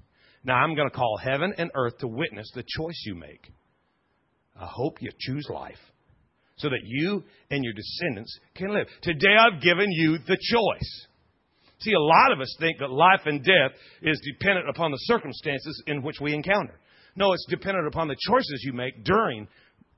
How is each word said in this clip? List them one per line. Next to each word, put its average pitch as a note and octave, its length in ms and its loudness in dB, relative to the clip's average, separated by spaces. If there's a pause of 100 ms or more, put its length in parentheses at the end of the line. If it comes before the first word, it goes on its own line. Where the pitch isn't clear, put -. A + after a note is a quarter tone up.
(420)
Now B2+ 140 2
I'm D3+ 180 4
gonna C#3+ 160 0
call A#2 260 -2
heaven C#3 400 -2
and E3+ 180 -4
earth A#2+ 240 -2
to C3 100 -6
witness A2 460 -8
the B2 120 -10
choice D#3+ 400 -10
you G#2 80 -8
make. D2+ 360 -18 (1080)
I F#2 80 -14
hope B2 340 -6
you A2+ 180 -10
choose C#3+ 300 -8
life D2+ 320 -12 (760)
so D3 120 -4
that B2+ 140 -2
you D3+ 420 -4 (260)
and C#3 140 -2
your A#2 80 -6
descendants A#2 640 -8 (160)
can G3 200 -6
live. E3+ 140 -2 (120)
Today F3+ 360 4
I've A3 260 6
given F3 280 4
you D#3+ 280 2
the F3 180 0
choice." - 680 -2 (720)
See, G#3+ 140 -2
a F#3 80 6
lot E3+ 320 6
of D3+ 80 0
us B2+ 200 -8
think D#3+ 200 -2
that C#3 100 -6
life E3+ 340 6
and D3 180 -2
death C#3+ 300 4 (300)
is D#3 180 0
dependent F3 480 -2
upon D#3 220 -2
the C3+ 80 -4
circumstances D3+ 880 -4
in C#3+ 160 -4
which C#3+ 180 -8
we D3 140 -2
encounter. D#3+ 440 -2 (380)
No, G3 160 4
it's E3+ 160 -4
dependent F3 380 -2
upon D3+ 220 -2
the C3+ 80 -6 (120)
choices F#3 360 0
you C3 100 -6
make B2 280 -8
during C#3+ 460 0 (500)